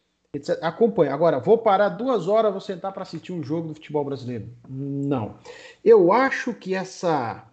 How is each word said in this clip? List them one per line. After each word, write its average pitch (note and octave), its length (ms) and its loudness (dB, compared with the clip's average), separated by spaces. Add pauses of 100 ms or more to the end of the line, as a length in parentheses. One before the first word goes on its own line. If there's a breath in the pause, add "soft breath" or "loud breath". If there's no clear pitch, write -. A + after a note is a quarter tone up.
(340)
et C#3+ 100 -8
cetera. E3+ 220 -4
Acompanho. F3 460 2
Agora, D3 260 2
vou G3 180 4
parar G3+ 340 2
duas G#3 360 -2
horas, G#3+ 240 2
vou F#3+ 100 -6
sentar F#3+ 320 -8
pra F#3+ 100 -12
assistir F3 300 -12
um E3 120 -6
jogo D#3+ 240 -6
do D3+ 60 -10
futebol D3 300 -4
brasileiro. B2 440 -8 (200)
Não. C#3 680 -4 (480 loud breath)
Eu G3 260 8
acho B3+ 420 0
que F#3 220 -8
essa, D3+ 800 -4